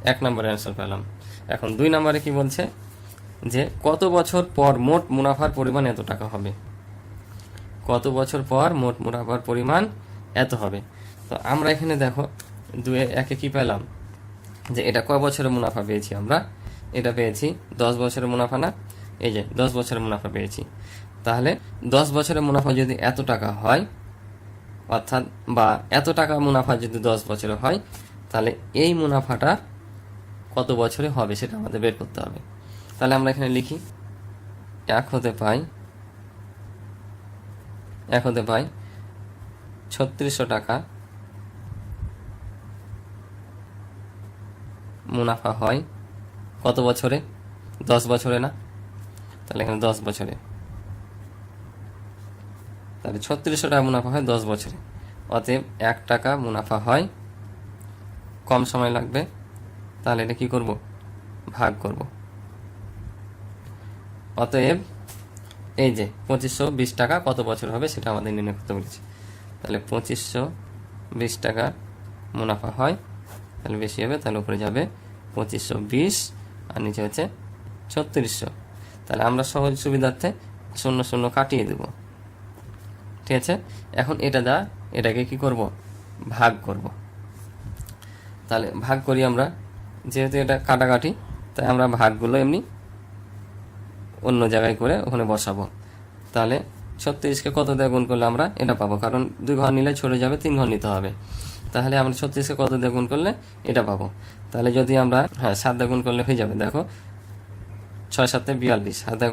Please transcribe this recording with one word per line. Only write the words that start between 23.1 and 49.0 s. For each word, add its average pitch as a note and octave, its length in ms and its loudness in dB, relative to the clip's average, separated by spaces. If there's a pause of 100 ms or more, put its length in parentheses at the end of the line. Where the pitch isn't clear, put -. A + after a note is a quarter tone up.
এত B2 80 0 (120)
টাকা G#2+ 180 2 (140)
হয়, B2+ 200 6 (1120)
অর্থাৎ B2+ 260 0 (340)
বা A2+ 100 8 (320)
এত C#3+ 100 4 (120)
টাকা D3+ 140 4 (120)
মুনাফা C3 260 6 (120)
যদি A2+ 140 -4 (100)
দশ A2 120 6 (100)
বছরে G#2+ 320 0
হয়, E3 160 2 (520)
তাহলে A2+ 200 2 (320)
এই E3+ 80 6 (100)
মুনাফাটা C#3 500 4 (1040)
কত B2+ 140 2 (120)
বছরে C#3+ 360 2
হবে G#2 240 2
সেটা A#2 200 -4
আমাদের D#3+ 240 -4
বের A2 160 4
করতে - 240 -8
হবে। - 140 -8 (580)
তাহলে C3 220 6
আমরা C3+ 140 4
এখানে C3+ 240 0
লিখি, B2 200 0 (1200)
এক C3 140 2
হতে A#2+ 180 2 (100)
পাই, A2 180 4 (2500)
এক A#2+ 100 4
হতে A#2 220 2
পাই A2+ 140 4 (1300)
ছত্রিশশো C3+ 500 0 (100)
টাকা A2 200 0 (4000)
মুনাফা A#2 340 2 (100)
হয় A2+ 180 4 (840)
কত B2 120 4 (120)
বছরে? B2+ 300 2 (720)
দশ A#2 120 8 (100)
বছরে A#2+ 320 4
না? C#3 60 -2 (960)